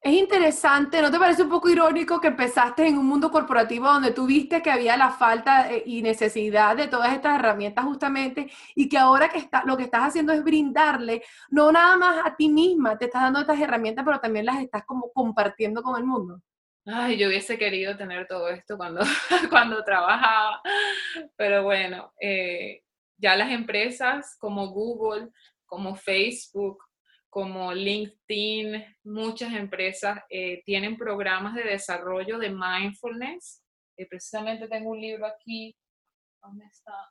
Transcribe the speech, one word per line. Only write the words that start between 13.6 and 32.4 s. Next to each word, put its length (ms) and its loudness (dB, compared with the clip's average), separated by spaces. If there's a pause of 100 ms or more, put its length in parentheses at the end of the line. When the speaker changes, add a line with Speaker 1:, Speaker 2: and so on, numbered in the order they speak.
Speaker 1:
herramientas, 460 -2
pero 140 0
también 260 -2
las 160 -2
estás 240 -8
como 280 -8
compartiendo 680 -2
con 140 -4
el 80 -4
mundo? 360 -6 (440)
Speaker 2:
Ay, 320 -4
yo 100 2
hubiese 300 -2
querido 380 -4
tener 320 -10
todo 220 -6
esto 280 -10
cuando, 240 -6
<laughs> 500 0
cuando 320 4
trabajaba, 800 2 (720)
pero 280 0
bueno, 560 -4
eh, 640 -6 (380)
ya 160 4
las 160 0
empresas 880 -4
como 300 -6
Google, 600 -6 (360)
como 300 -10
Facebook, 840 -6 (500)
como 440 -8
LinkedIn, 1120 -6 (200)
muchas 500 -10
empresas, 680 -6 (100)
eh, 360 -10
tienen 320 -6
programas 580 -6
de 80 -8
desarrollo 760 -8